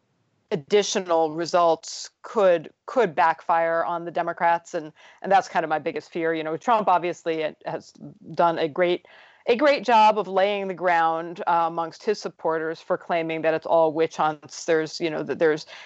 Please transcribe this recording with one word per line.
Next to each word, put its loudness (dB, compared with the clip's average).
additional 0
results 0
could, 2
could 0
backfire 0
on -6
the -10
Democrats. -2
And, -8
and -2
that's 4
kind -2
of -4
my 0
biggest -8
fear. -2
You -4
know, -6
Trump 0
obviously 0
has -10
done 2
a 0
great, -2
a 2
great 2
job 6
of -2
laying 0
the -6
ground, 0
uh, 2
amongst -6
his -2
supporters -4
for -2
claiming -4
that 2
it's -4
all 2
witch -2
hunts. -4
There's, -2
you -2
know, -4
that -6
there's, 2